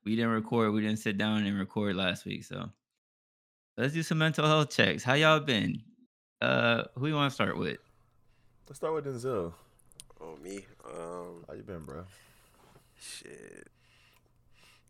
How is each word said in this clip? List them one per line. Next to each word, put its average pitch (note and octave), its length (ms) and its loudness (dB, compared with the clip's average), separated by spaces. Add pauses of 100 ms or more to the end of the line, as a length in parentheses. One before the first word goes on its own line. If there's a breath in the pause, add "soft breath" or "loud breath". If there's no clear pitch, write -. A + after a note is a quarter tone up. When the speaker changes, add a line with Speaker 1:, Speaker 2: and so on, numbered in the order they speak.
Speaker 1:
we G#2+ 100 -2
didn't A#2 160 2
record. A2 420 2
We G#2+ 100 2
didn't G#2+ 180 0
sit G#2 180 -2
down G#2+ 260 2
and G2+ 140 0
record G2 380 -2
last F#2 280 -2
week, G2 200 -8
so. F#2+ 260 -10 (1040)
Let's C3+ 160 0
do D#3+ 120 -2
some E3 140 0
mental D#3 280 4
health D#3 240 6
checks. - 320 4
How B2+ 120 4
y'all D#3 260 6
been? B2+ 420 0 (580)
Uh, A#2+ 440 4 (100)
who C3 140 -2
you D#3 60 0
wanna C#3+ 180 2
start G2 260 0
with? - 220 -4 (880)
Speaker 2:
Let's C#3 100 -18
start D#3+ 160 -4
with D3 100 -4
Denzel. A#2 480 -4 (680 soft breath)
Speaker 3:
Oh, D#2+ 220 -16
me? F#2+ 240 -12 (180)
Um, E2+ 640 -12
Speaker 2:
How D2 80 -14
you G#2+ 80 -14
been, F2 220 -14
bro? C#2+ 200 -14 (920 soft breath)
Speaker 3:
Shit. - 680 -18 (1200 soft breath)